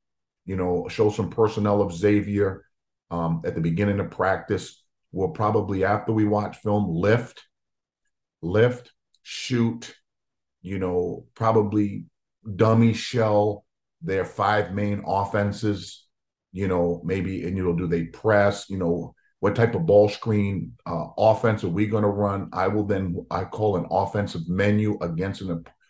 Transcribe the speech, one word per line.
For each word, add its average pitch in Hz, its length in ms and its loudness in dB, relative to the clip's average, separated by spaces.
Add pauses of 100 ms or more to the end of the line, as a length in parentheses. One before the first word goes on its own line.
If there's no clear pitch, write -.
(440)
you 92 120 -6
know, 90 320 -2
show 107 220 2
some 98 200 -2
personnel 104 520 2
of 92 100 -4
Xavier, 101 720 0 (460)
um, 82 340 -2
at 90 120 -4
the 82 40 -2
beginning 98 380 0
of 90 120 -4
practice. - 760 -4 (260)
We'll 92 200 -2
probably, 101 540 -2
after 107 280 0
we 110 140 2
watch 104 320 0
film, 104 320 0
lift, 98 520 0 (960)
lift, 110 520 2 (300)
shoot, - 720 -2 (680)
you 95 160 -8
know, 87 560 -4
probably 104 680 0 (520)
dummy 113 360 6
shell 107 720 0 (380)
their 92 220 -2
five 101 480 0
main 101 340 -2
offenses, 101 1000 -2 (460)
you 92 160 -4
know, 87 360 0
maybe, 92 420 -4
and, 95 100 -4
you 92 80 -2
know, 87 120 2
do 90 100 -2
they 85 180 0
press, 101 640 2
you 98 100 -6
know, 87 360 -2 (260)
what 101 160 2
type 113 180 4
of 82 120 -2
ball 104 220 8
screen, 101 640 -2 (140)
uh, 82 200 -6 (120)
offense 107 460 4
are 92 40 -2
we 101 180 0
gonna 104 220 2
run? 101 440 -2
I 92 160 0
will 104 160 0
then, 95 460 -2
I 92 140 -4
call 107 320 -2
an 82 140 -4
offensive 98 580 -2
menu 104 520 2
against 87 400 -6
an 87 240 -6 (260)